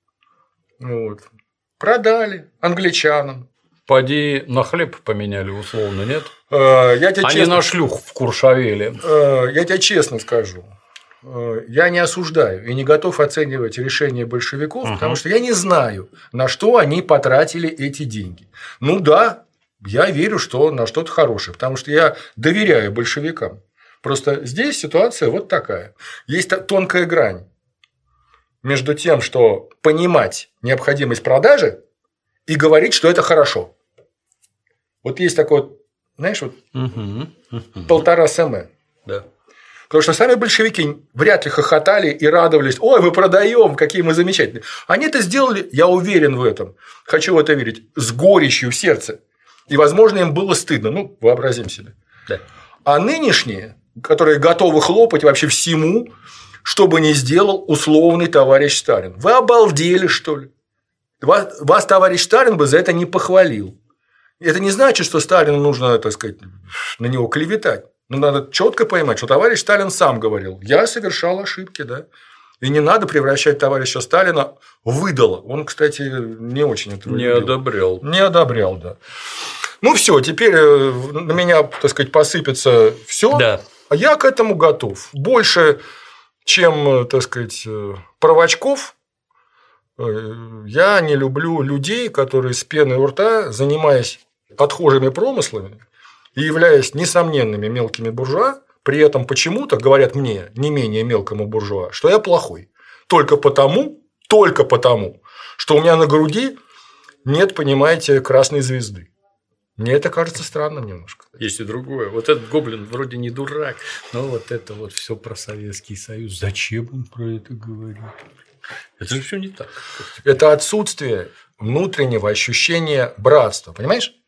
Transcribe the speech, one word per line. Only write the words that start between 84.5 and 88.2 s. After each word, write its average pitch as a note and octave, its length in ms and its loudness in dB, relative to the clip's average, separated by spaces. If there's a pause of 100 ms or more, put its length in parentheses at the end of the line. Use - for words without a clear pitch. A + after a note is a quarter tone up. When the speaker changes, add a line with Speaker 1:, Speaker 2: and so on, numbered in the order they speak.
Speaker 1:
готов. D3 580 0
Больше, D#3+ 680 2 (640)
чем, D#3 440 2
э, B2+ 180 2
так B2+ 160 0
сказать, A#2+ 440 -10
э, G#2 280 -10 (260)